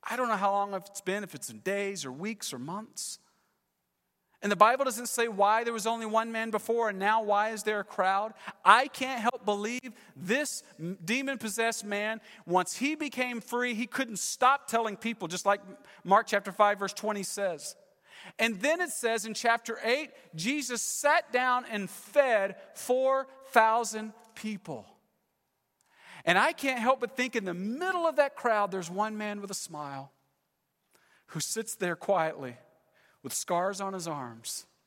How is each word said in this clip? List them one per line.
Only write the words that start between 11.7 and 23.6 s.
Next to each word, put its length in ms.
man, 380
once 320
he 180
became 460
free, 320
he 120
couldn't 320
stop 500
telling 280
people, 320
just 180
like 140
Mark 220
chapter 260
five, 260
verse 140
twenty 300
says. 520
And 240
then 180
it 120
says 340
in 80
chapter 500
eight, 280
Jesus 460
sat 520
down 360
and 200
fed 680
four 520
thousand 680